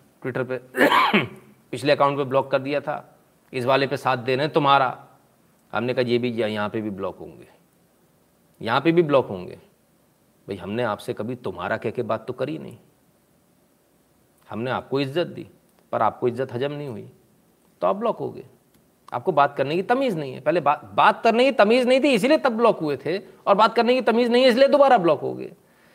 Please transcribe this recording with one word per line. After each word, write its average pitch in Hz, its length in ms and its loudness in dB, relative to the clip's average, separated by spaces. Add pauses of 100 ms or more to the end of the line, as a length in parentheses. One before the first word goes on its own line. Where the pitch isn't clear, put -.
(220)
ट्विटर 127 220 -4
पे, 127 140 -6
<coughs> - 680 0 (440)
"पिछले 135 220 0
अकाउंट 139 240 2
पे 143 80 -4
ब्लॉक 131 260 -2
कर 139 80 0
दिया 139 220 -6
था, - 380 -10 (340)
इस 123 120 -4
वाले 135 220 2
पे 139 100 -4
साथ 131 200 0
दे 127 200 -2
रहे 143 80 -2
हैं 147 80 -4
तुम्हारा।" 139 560 2 (640)
हमने 120 220 -2
कहा, 127 80 2
"ये 120 160 2
भी, 117 240 -2
या-, 107 80 -2
यहाँ 104 180 -4
पे 110 120 -6
भी 107 100 -6
ब्लॉक 95 280 -8
होंगे, 67 300 -18 (1120)
यहाँ 117 200 0
पे 165 120 4
भी 175 100 4
ब्लॉक 147 240 2
होंगे।" 90 300 -10 (920)
भाई, 101 80 -8
हमने 101 260 -6
आपसे 110 320 -4
कभी 117 200 -8
तुम्हारा 98 420 -6
कह 110 140 -6
के 120 120 -6
बात 110 240 -6
तो 127 60 -8
करी 147 260 -8
नहीं, 117 180 -16 (1700)
हमने 113 200 -8
आपको 127 300 -4
इज्जत 147 260 -4
दी, 120 220 -16 (440)
पर 120 100 0
आपको 110 260 0
इज्जत 117 240 -4
हजम 135 200 -4
नहीं 147 160 -10
हुई 110 220 -14 (720)
तो 87 40 -2
आप 95 100 0
ब्लॉक - 220 -4
हो 131 120 -8
गए। 123 140 -16 (680)
आपको 123 200 -4
बात 143 240 2
करने 143 200 -2
की 190 60 -2
तमीज़ 247 340 0
नहीं 139 160 -8
है। 131 80 -14
पहले 170 200 0
बा-, 147 240 0
बात 170 400 2
करने 233 200 4
की 269 80 4
तमीज़ 226 360 4
नहीं 254 120 4
थी, 277 140 4
इसीलिए 254 240 4
तब 254 140 0
ब्लॉक 220 260 2
हुए 147 180 -4
थे, 160 220 -4
और - 360 -2
बात 220 200 4
करने 240 200 2
की 262 60 2
तमीज़ 233 300 2
नहीं 247 120 4
है, 262 60 6
इसलिए 254 200 6
दोबारा 269 300 6
ब्लॉक 170 220 2
हो 127 140 -6
गए। - 180 -12 (420)